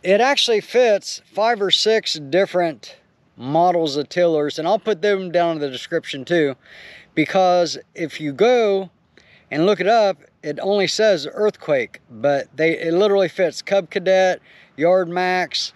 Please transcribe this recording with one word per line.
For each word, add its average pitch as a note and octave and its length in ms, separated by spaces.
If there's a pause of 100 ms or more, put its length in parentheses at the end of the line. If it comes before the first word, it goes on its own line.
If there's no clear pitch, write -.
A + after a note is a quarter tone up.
It F#3+ 180
actually A#3+ 400
fits A3+ 600 (100)
five G#3+ 300
or F#3+ 80
six - 440
different E3 840 (400)
models D#3+ 600
of C#3+ 120
tillers, D#3+ 500
and D#3+ 100
I'll G#3 100
put G3+ 220
them G3 300
down E3+ 260
in D3+ 40
the C#3+ 100
description C3+ 540
too, D#3 320 (580)
because F3+ 640 (160)
if D#3 260
you D3 120
go G3+ 580 (600)
and D3+ 140
look G3 160
it F3+ 60
up, G#3 320 (240)
it D3+ 180
only F#3+ 260
says F#3+ 460
earthquake, D#3 680 (100)
but C3 460
they, D#3+ 220
it E3 140
literally G3 360
fits E3+ 340
Cub G3 280
Cadet, F#3 500 (360)
Yard F3 320
Max F3+ 680